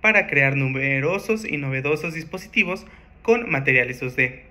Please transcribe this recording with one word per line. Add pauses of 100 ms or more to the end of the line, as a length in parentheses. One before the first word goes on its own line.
para
crear
numerosos
y
novedosos
dispositivos (380)
con
materiales
dos
D.